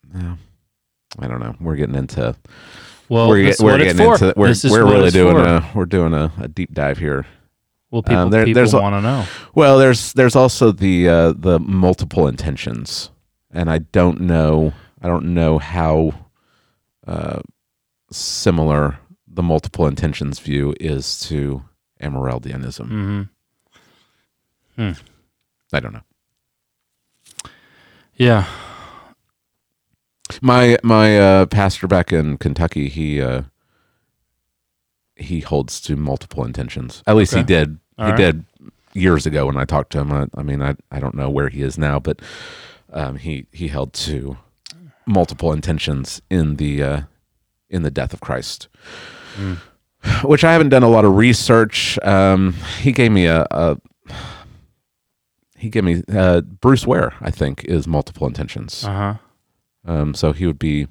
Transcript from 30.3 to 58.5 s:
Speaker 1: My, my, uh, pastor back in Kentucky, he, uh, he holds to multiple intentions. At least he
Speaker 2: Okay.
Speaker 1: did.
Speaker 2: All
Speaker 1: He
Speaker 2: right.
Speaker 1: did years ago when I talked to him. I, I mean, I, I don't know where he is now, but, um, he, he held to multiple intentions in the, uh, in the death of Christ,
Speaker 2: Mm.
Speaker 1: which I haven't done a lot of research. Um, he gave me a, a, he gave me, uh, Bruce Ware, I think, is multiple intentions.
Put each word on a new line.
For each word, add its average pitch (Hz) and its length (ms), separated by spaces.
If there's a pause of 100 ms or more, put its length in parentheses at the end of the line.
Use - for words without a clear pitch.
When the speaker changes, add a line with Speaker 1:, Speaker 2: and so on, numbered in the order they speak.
Speaker 1:
My, 123 420
my, 107 360
uh, 95 280
pastor 98 400
back 90 240
in 76 260
Kentucky, 73 520
he, 73 320
uh, 65 220 (1700)
he 76 260
holds 71 400
to 76 140
multiple 69 480
intentions. - 640
At 107 100
least 104 180
he 92 60
Speaker 2:
Okay. 82 80
Speaker 1:
did. 76 320 (180)
Speaker 2:
All 110 80
Speaker 1:
He 107 60
Speaker 2:
right. 107 60
Speaker 1:
did 80 280 (480)
years 90 320
ago 76 200
when 67 120
I 67 80
talked 71 280
to 73 60
him. 71 120
I, 71 240
I 71 80
mean, 139 180
I, 69 140 (160)
I 69 80
don't 67 160
know 67 140
where 69 200
he 67 120
is 67 160
now, 71 220
but, 76 220 (720)
um, 71 260
he, 67 340
he 80 160
held 69 260
to 67 440 (680)
multiple 87 460
intentions 76 760
in 80 260
the, 71 280
uh, 71 180 (680)
in 90 140
the 71 80
death 67 220
of - 80
Christ, - 460 (720)
Speaker 2:
Mm. 98 200 (680)
Speaker 1:
which 147 200
I 165 100
haven't 160 160
done 127 140
a 117 60
lot 110 160
of 98 100
research. 113 880
Um, 95 500 (260)
he 135 120
gave 117 200
me 92 140
a, 82 240
a, 78 280 (1800)
he 113 120
gave 107 140
me, 85 200 (100)
uh, 92 280
Bruce 123 440
Ware, - 340
I - 120
think, 67 340
is 80 220
multiple 76 400
intentions. - 580